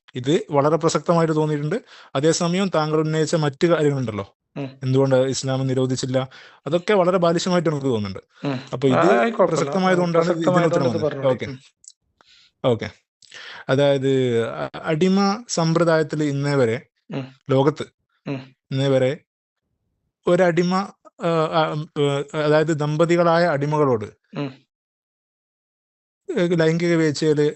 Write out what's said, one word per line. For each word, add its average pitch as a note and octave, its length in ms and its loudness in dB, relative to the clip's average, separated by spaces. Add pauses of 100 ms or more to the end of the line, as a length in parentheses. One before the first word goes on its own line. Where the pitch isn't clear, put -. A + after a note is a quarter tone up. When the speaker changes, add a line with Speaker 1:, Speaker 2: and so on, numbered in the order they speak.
(160)
Speaker 1:
ഇത് C#3+ 360 -2
വളരെ C#3+ 240 2
പ്രസക്തമായിട്ട് D#3+ 600 0
തോന്നിയിട്ടുണ്ട്. D3+ 480 -2 (320)
അതേസമയം E3+ 600 0
താങ്കൾ D#3 240 0
ഉന്നയിച്ച D#3 360 0
മറ്റു D3+ 320 0
കാര്യങ്ങളുണ്ടല്ലോ, C3+ 680 -2 (220)
Speaker 2:
ഉം. C3+ 260 -10
Speaker 1:
എന്തുകൊണ്ട് C3+ 320 2
ഇസ്ലാം C3 520 -2
നിരോധിച്ചില്ല, C3 600 -2 (380)
അതൊക്കെ E3+ 260 0
വളരെ F#3 240 2
ബാലിശമായിട്ട് E3+ 520 0
എനിക്ക് C#3+ 160 -4
തോന്നുന്നുണ്ട്. G#2+ 640 -6
Speaker 2:
ഉം. C3 120 -4 (140)
Speaker 1:
അപ്പൊ C3+ 140 -2
ഇത് C3 80 4
Speaker 2:
ആ, A#3 260 2
ആയി, A3+ 100 0
കുഴപ്പമില്ല. F3+ 320 0
Speaker 1:
പ്രസക്തമായതുകൊണ്ടാണ് F3 600 2
ഇതിന് F3 100 0
Speaker 2:
പ്രസക്തമായതുകൊണ്ട് E3+ 400 2
Speaker 1:
ഉത്തരം C3+ 140 0
Speaker 2:
ഇത് A2 80 -2
Speaker 1:
വന്നത്. C#3+ 140 -2
Speaker 2:
പറഞ്ഞോളി. C3+ 220 -2
Speaker 1:
ഓക്കെ. A2+ 120 -4
Speaker 2:
ഉം. A#2+ 140 -12 (1080)
Speaker 1:
ഓക്കെ. A#2+ 240 0 (800)
അതായത് C3+ 760 2
അ-, C#3+ 380 -10
അടിമ F#3+ 640 0
സമ്പ്രദായത്തിൽ D#3+ 760 0
ഇന്നേ C#3+ 320 -2
വരെ B2 260 0 (320)
Speaker 2:
ഉം. C3+ 220 -10 (140)
Speaker 1:
ലോകത്ത് C#3 360 2 (420)
Speaker 2:
ഉം. C3 280 -10 (160)
Speaker 1:
ഇന്നേ C3+ 160 -2
വരെ C3 300 0 (1120)
ഒരടിമ, F3 480 2
ആ, - 520 -8 (260)
ആ, D#3+ 180 0
ഉം, D#3 260 -8
ആ, C#3+ 420 -2
അതായത് D3+ 400 2
ദമ്പതികളായ E3 680 2
അടിമകളോട് C#3+ 600 0 (320)
Speaker 2:
ഉം. C#3 260 -10 (1700)
Speaker 1:
ഏ, F3+ 100 0
ലൈംഗിക E3+ 480 2
വീഴ്ചയിൽ D3+ 600 0